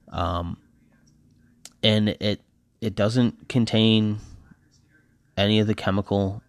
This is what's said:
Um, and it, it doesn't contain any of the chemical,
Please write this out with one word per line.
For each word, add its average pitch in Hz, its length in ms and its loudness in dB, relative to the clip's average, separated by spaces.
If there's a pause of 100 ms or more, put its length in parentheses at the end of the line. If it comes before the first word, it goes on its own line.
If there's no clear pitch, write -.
(120)
Um, 87 460 -6 (1200)
and 107 280 2
it, 104 320 -6 (400)
it 101 120 -6
doesn't 113 540 0
contain 110 720 2 (1200)
any 104 200 2
of 107 80 2
the 107 80 0
chemical, 101 760 -2